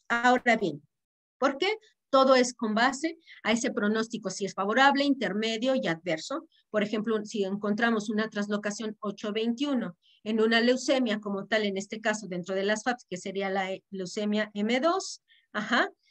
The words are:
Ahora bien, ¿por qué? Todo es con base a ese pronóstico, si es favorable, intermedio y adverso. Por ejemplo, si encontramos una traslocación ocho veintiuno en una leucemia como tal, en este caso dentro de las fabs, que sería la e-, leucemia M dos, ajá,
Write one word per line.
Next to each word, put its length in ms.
Ahora 480
bien, 260
¿por 180
qué? 220
Todo 240
es 200
con 200
base 440
a 80
ese 180
pronóstico, 600
si 140
es 100
favorable, 500
intermedio 720
y 100
adverso. 640
Por 140
ejemplo, 420
si 200
encontramos 680
una 180
traslocación 720
ocho 340
veintiuno 640
en 160
una 200
leucemia 600
como 260
tal, 160
en 140
este 240
caso 260
dentro 300
de 80
las 180
fabs, 260
que 80
sería 320
la 240
e-, 180
leucemia 640
M 260
dos, 420
ajá, 360